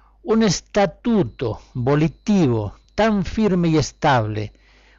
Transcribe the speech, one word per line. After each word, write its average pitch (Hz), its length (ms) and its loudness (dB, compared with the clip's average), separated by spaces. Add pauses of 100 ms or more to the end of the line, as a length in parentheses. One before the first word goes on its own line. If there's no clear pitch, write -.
(240)
un 220 180 0
estatuto 196 1200 -2 (140)
volitivo 139 1000 0 (200)
tan 208 300 0
firme 180 460 0
y 156 80 2
estable 110 760 -2 (480)